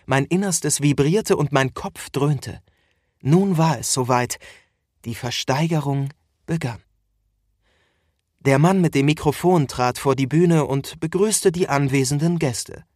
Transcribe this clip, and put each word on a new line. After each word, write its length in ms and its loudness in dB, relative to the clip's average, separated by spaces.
mein 180 2
Innerstes 580 -2
vibrierte 540 2
und 160 -2
mein 220 0
Kopf 360 -14
dröhnte. 500 -2
Nun 380 2
war 200 2
es 140 -6
soweit. 460 0
Die 100 -8
Versteigerung 1000 -2
begann. 360 -6
Der 180 2
Mann 220 4
mit 140 2
dem 120 2
Mikrofon 640 0
trat 300 -2
vor 160 2
die 120 -2
Bühne 380 2
und 360 -6
begrüßte 520 0
die 160 -2
anwesenden 680 0
Gäste. 460 -6